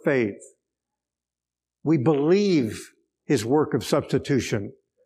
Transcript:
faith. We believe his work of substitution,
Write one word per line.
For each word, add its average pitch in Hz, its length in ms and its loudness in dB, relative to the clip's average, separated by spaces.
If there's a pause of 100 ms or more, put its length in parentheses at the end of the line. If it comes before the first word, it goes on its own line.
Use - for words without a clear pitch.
faith. 117 380 -2 (1400)
We 156 140 2
believe 147 960 2 (320)
his 120 220 0
work 139 280 0
of 123 120 -2
substitution, 127 880 -2 (320)